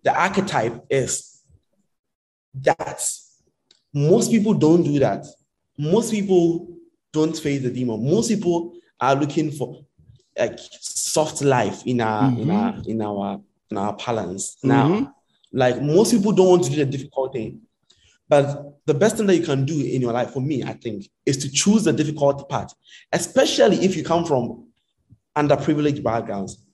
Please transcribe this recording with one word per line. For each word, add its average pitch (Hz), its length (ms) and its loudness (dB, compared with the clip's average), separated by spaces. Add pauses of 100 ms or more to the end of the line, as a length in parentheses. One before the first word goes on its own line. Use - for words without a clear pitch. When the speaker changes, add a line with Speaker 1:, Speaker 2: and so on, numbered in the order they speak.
Speaker 1:
The 131 160 0
archetype 156 720 -2
is - 500 -4 (1200)
that - 400 -2 (880)
most 165 380 4
people 214 240 2
don't 156 280 4
do 143 160 0
that. 110 260 0 (540)
Most 208 320 0
people 180 580 2 (440)
don't 156 240 0
face 139 260 -4
the 123 80 -2
demon. 117 380 -4
Most 226 200 2
people 170 460 -2 (260)
are 131 140 4
looking 151 360 -2
for, - 340 -10 (540)
like, 101 200 -2
soft - 840 -6
life 120 440 0
in 123 140 -2
our, 110 300 0
in 123 200 -2
our, 202 220 0
Speaker 2:
Mm-hmm. - 180 -12
Speaker 1:
in 110 120 -4
our, 101 380 -6 (300)
in 107 80 -8
our 101 160 -4
parlance. 104 600 -8
Speaker 2:
Mm-hmm. 135 120 -4
Speaker 1:
Now, 156 460 2 (380)
like, 123 280 2
most 160 320 4
people 208 200 2
don't 185 160 6
want 175 160 6
to 139 60 -4
do 143 60 -2
the 147 100 2
difficult 131 460 -6
thing. 113 280 -8 (680)
But 143 580 0
the 156 80 2
best 220 220 2
thing 220 100 0
that 185 100 4
you 165 80 0
can 135 200 0
do 151 160 -2
in 131 200 -2
your 117 120 0
life, 120 200 -2
for 135 80 -6
me, 131 240 -4
I 113 100 -8
think, 104 340 -10 (160)
is 135 140 0
to 143 120 -6
choose 202 340 2
the 156 80 4
difficult 143 560 0
path, 107 260 -6 (380)
especially 226 720 2
if 190 120 2
you 151 80 -6
come 170 200 0
from 131 420 -4 (680)
underprivileged 147 680 0
backgrounds. 107 560 -4 (160)